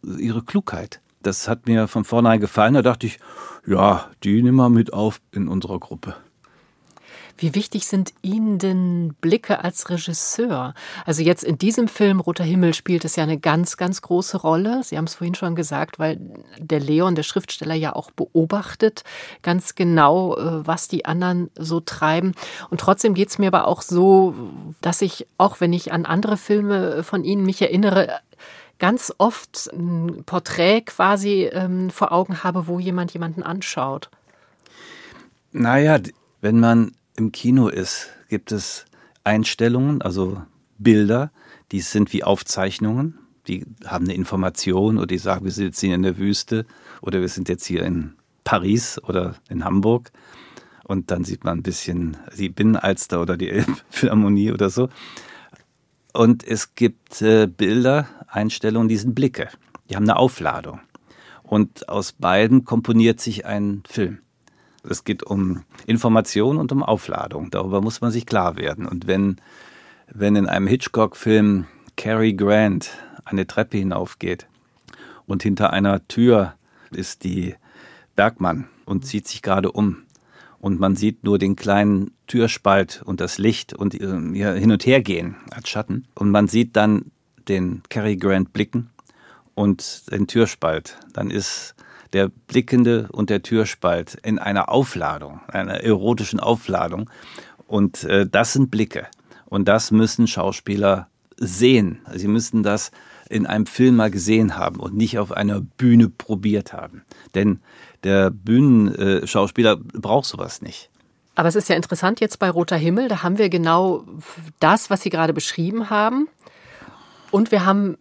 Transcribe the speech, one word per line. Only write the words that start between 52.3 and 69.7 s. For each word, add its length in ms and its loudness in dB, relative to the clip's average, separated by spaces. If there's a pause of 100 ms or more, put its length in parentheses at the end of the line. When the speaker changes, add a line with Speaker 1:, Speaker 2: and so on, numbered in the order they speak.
Speaker 1:
die 140 -6
Binnenalster 720 0
oder 160 -2
die 140 -6
Elbphilharmonie 1000 2
oder 180 0
so. 180 0 (1200)
Und 300 4
es 320 -6
gibt, 460 -2
äh, 240 6
Bilder, 600 0 (200)
Einstellungen, 600 -2
die 100 2
sind 180 -2
Blicke, 340 -2 (400)
die 60 -8
haben 80 0
eine 140 4
Aufladung. 600 -2 (640)
Und 460 -2
aus 240 -6
beiden 520 4
komponiert 540 2
sich 260 -8
ein 420 -6
Film. 320 -6 (640)
Es 200 -8
geht 200 -6
um 400 -2 (220)
Information 720 2
und 140 -4
um 100 0
Aufladung. 680 -4
Darüber 300 -2
muss 200 -4
man 100 0
sich 140 -6
klar 320 0
werden. 280 -6
Und 220 -8
wenn, 300 0 (720)